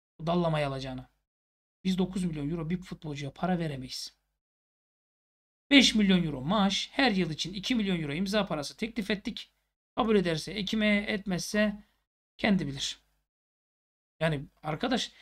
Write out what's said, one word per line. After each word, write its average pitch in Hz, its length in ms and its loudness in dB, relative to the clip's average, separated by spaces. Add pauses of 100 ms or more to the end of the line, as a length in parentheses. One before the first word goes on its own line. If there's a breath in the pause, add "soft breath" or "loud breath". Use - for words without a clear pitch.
(180)
Bu 156 80 -8
dallamayı 165 400 2
alacağına. 135 420 -6 (760)
Biz 185 140 2
dokuz 185 260 0
milyon 151 260 -2
euro 165 200 -4
bir 180 80 -2
futbolcuya 147 540 -10
para 180 260 0
veremeyiz. 135 580 -8 (1500)
Beş 277 240 8
milyon 190 300 6
euro 139 160 -4
maaş, 190 520 0
her 269 180 4
yıl 185 200 0
için 160 240 -6
iki 214 200 -2
milyon 190 280 0
euro 143 100 -4
imza 190 340 0
parası 151 300 -6
teklif 220 340 -4
ettik. 208 420 -6 (440)
Kabul 214 200 4
ederse 170 360 0
ekime, 208 440 2
etmezse 208 880 -2 (540)
kendi 180 280 2
bilir. 135 320 -6 (1200)
Yani 156 240 0 (180)
arkadaş, 180 600 -2